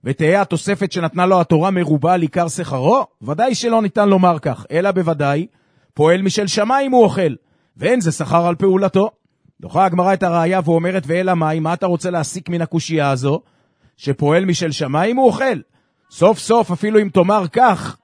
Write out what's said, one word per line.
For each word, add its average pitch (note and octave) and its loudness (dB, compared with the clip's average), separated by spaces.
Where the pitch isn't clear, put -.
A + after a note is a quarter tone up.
ותהא D#3+ 0
התוספת F#3+ -4
שנתנה F3 -2
לו F#3 4
התורה E3+ 0
מרובה E3 0
על F3 0
עיקר E3+ -2
שכרו? D#3+ 0
ודאי G3+ -2
שלא A3+ 0
ניתן G#3 0
לומר F3+ 4
כך, C3+ -8
אלא F3+ -2
בוודאי, D#3+ -2
פועל E3+ 4
משל G3 -2
שמיים B3+ 0
הוא B3 8
אוכל, E3 0
ואין A3+ 0
זה E3 0
שכר E3+ 0
על F3 0
פעולתו. F#3+ 2
דוחה - 0
הגמרא F3+ 2
את F#3 -4
הראיה E3+ 0
ואומרת, E3+ 0
ואלא F3+ 0
מאי, D#3+ -2
מה D#3 -2
אתה F3+ -4
רוצה F3+ -2
להסיק E3+ -6
מן E3+ -4
הקושייה D#3+ -2
הזו? C#3 -2
שפועל D3 0
משל F3 -2
שמיים D#3+ -2
הוא C4 2
אוכל? A3+ 0
סוף G3+ 2
סוף, A3+ 0
אפילו G#3 0
אם G3+ -4
תאמר F#3+ 2
כך A3+ 0